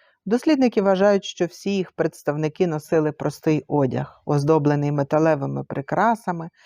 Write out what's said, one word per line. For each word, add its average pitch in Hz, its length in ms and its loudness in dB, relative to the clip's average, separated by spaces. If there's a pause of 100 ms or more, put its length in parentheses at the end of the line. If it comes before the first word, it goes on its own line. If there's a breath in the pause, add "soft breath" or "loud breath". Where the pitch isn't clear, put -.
(260)
Дослідники 247 560 2
вважають, 196 420 2
що - 220 -4
всі 196 300 -6
їх 185 160 -4
представники 156 720 -2
носили 151 460 0
простий 151 560 -2
одяг, 135 580 -2
оздоблений 147 680 2
металевими 143 720 0
прикрасами, 170 840 -4 (160 soft breath)